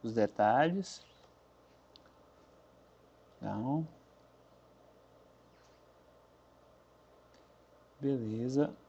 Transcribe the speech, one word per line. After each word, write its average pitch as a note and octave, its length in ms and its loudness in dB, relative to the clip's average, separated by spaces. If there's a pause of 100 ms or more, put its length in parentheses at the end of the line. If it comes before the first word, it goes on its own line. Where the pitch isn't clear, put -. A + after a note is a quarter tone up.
os A2+ 120 -6
detalhes. A#2 920 2 (2250)
Então, B2 500 -4 (4000)
beleza. C3 680 -2 (220)